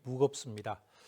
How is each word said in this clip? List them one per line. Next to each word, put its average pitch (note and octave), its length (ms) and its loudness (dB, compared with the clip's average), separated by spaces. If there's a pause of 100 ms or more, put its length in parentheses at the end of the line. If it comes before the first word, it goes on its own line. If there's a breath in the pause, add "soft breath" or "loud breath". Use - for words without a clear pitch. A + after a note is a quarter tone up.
무겁습니다. B2 800 0 (260 soft breath)